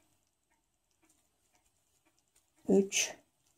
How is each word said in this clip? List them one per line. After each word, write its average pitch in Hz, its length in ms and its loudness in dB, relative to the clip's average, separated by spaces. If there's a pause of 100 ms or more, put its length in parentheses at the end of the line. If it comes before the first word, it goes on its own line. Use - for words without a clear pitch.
(2750)
Üç. - 480 0 (420)